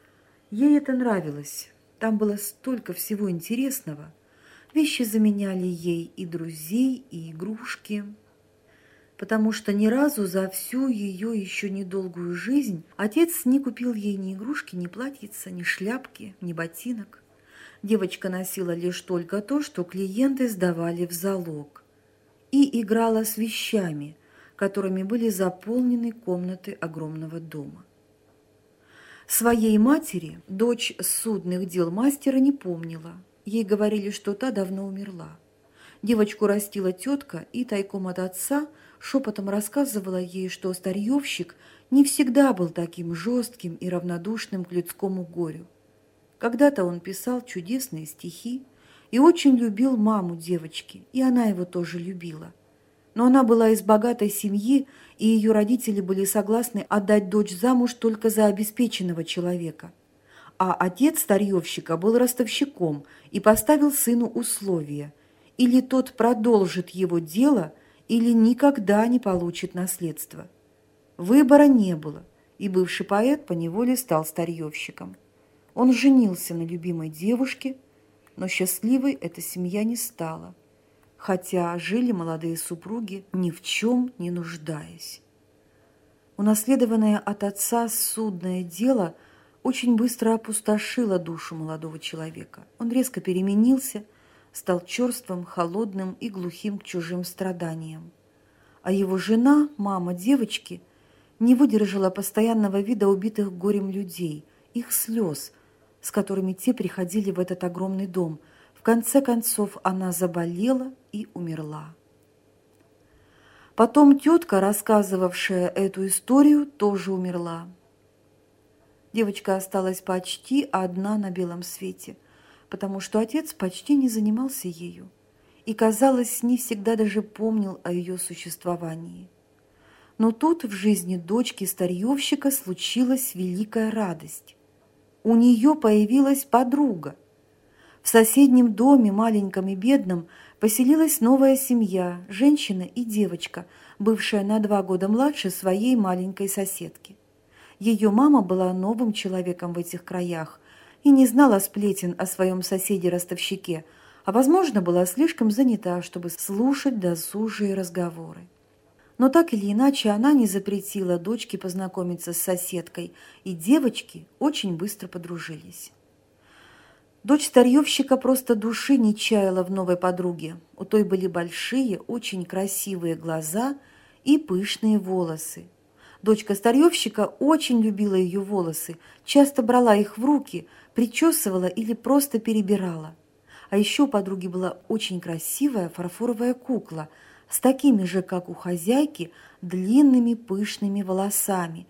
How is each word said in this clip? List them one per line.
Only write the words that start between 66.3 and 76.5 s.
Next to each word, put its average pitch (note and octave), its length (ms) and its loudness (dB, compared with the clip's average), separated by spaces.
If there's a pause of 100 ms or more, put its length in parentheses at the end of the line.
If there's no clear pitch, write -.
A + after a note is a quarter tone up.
его F3 280 -2
дело – F3+ 540 2 (360)
или A#3 240 2
никогда A3+ 720 4
не B3 140 2
получит F3 540 -4
наследство. E3+ 720 -8 (680)
Выбора C#4+ 520 8
не G#3 260 4
было, D3+ 300 -10 (340)
и G3+ 100 -6
бывший F#3 380 -2
поэт B3 400 0
поневоле F3+ 500 -2
стал D#3+ 280 -2
старьевщиком. E3 880 -8 (600)
Он B3+ 180 4
женился A#3 640 4